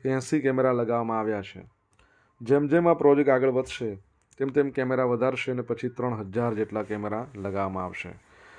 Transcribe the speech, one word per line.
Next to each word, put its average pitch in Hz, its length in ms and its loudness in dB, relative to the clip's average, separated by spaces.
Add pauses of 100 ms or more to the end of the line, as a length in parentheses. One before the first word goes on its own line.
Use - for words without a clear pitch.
એંસી 131 360 0
કેમેરા 131 320 2
લગાવવામાં 117 480 0
આવ્યા 107 220 -2
છે. 95 220 -16 (800)
જેમ 139 240 2
જેમ 170 220 4
આ 170 60 6
પ્રોજેક્ટ 143 360 6
આગળ 131 200 4
વધશે 123 480 -4 (400)
તેમ 135 100 -2
તેમ 139 220 2
કેમેરા 127 340 0
વધારશે 127 480 0
અને 123 100 -4
પછી 120 260 -4
ત્રણ 123 260 -4
હજાર 110 400 -2
જેટલા 104 280 -2
કેમેરા 107 520 -6
લગાવવામાં 95 500 -4
આવશે. 90 240 -8 (500)